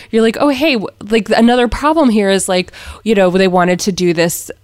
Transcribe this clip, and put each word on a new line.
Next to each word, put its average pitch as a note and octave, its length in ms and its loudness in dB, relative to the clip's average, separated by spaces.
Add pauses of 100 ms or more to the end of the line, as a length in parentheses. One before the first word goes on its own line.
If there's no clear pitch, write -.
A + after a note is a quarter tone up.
(120)
you're A3+ 120 2
like, A3+ 160 0
"Oh, D4 100 2
hey," C#4 240 0
w-, G#3+ 160 -4 (200)
like, A3 200 -2
another A#3+ 380 2
problem D4+ 420 0
here G#3 200 2
is, G3 200 0
like, F#3 220 -2 (320)
you A3 120 0
know, F#3+ 140 4
they F#3+ 180 2
wanted F3+ 340 2
to G#3 100 -2
do F3 220 -2
this E3+ 360 -4 (140)